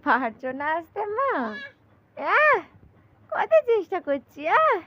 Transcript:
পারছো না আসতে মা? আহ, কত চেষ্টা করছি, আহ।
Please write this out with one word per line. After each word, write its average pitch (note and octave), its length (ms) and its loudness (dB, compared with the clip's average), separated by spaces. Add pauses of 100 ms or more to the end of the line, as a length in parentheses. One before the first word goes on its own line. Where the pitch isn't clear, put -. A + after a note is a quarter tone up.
পারছো B3+ 440 0 (120)
না C#4+ 60 -4 (100)
আসতে E4+ 260 -8 (140)
মা? C5+ 160 0 (840)
আহ, A#4 420 2 (760)
কত - 200 -2 (180)
চেষ্টা F#4+ 360 0
করছি, C#4+ 340 -6 (200)
আহ। D5 160 4 (100)